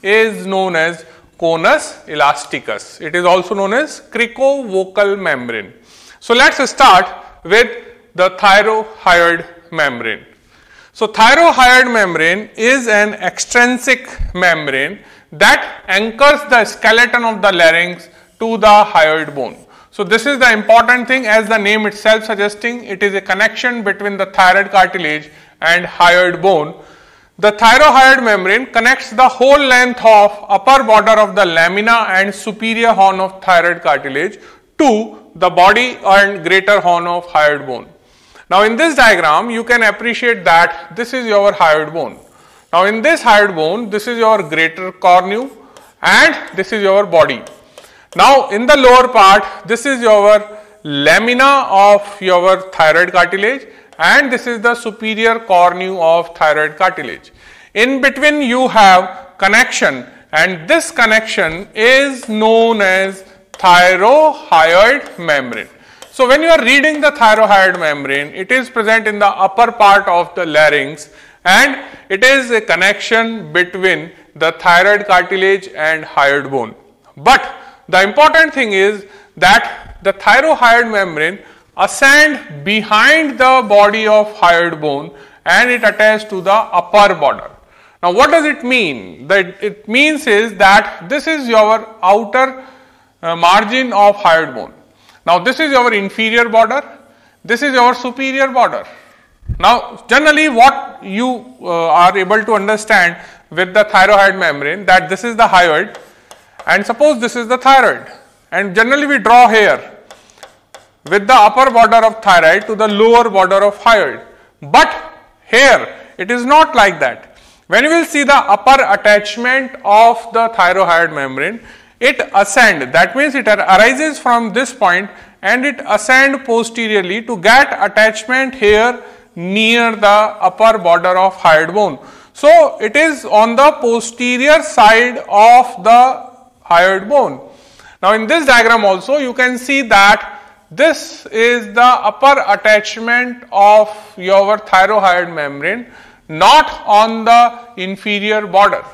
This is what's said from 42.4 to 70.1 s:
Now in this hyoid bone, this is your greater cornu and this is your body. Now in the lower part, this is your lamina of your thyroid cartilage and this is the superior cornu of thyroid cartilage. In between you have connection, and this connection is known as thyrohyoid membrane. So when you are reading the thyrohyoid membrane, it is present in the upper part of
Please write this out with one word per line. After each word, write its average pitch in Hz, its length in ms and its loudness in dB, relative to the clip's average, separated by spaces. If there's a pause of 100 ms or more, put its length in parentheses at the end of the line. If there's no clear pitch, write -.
Now 180 140 2
in 220 180 -4
this 311 180 0
hyoid 208 320 2
bone, 180 380 -6
this 208 160 -8
is 240 100 -8
your 220 240 0
greater 160 500 -4
cornu 190 600 0 (500)
and 226 560 0
this 190 160 -6
is 214 80 -6
your 196 240 0
body. 143 380 0 (720)
Now 226 340 2
in 220 180 -4
the 294 100 4
lower 254 300 6
part, 202 600 2
this 233 200 -6
is 262 120 -4
your 208 600 2 (240)
lamina 226 840 0
of 202 540 2
your 185 480 0
thyroid 165 420 0
cartilage 190 540 -2 (320)
and 233 340 0
this 247 140 -6
is 233 160 -8
the 240 140 0
superior 220 640 -4
cornu 185 600 0
of 170 360 0
thyroid 151 420 -2
cartilage. 156 540 -6 (420)
In 254 280 -2
between 285 420 -2
you 247 240 -2
have 185 720 2
connection, 190 640 -2 (260)
and 170 380 -4
this 320 220 -2
connection 220 840 -2
is 262 560 0
known 220 520 0
as 190 420 -2 (300)
thyrohyoid 185 1600 2
membrane. 139 520 -6 (420)
So 254 160 0
when 285 160 2
you 330 60 0
are 320 140 4
reading 277 380 0
the 196 120 0
thyrohyoid 208 640 2
membrane, 143 560 -6
it 190 160 -8
is 254 180 -2
present 220 380 -2
in 208 100 -6
the 208 80 0
upper 196 460 0
part 202 360 2
of 175 280 -2